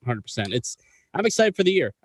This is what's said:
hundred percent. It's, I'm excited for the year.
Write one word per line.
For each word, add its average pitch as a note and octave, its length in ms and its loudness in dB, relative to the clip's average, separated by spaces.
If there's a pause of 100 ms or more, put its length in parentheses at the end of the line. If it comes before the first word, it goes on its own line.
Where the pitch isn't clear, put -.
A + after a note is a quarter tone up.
hundred A2+ 160 -2
percent. G2+ 320 -6
It's, - 220 -6 (360)
I'm G#3 140 0
excited A3 300 2
for F#3+ 80 2
the F#3 80 4
year. D#3 200 0 (120)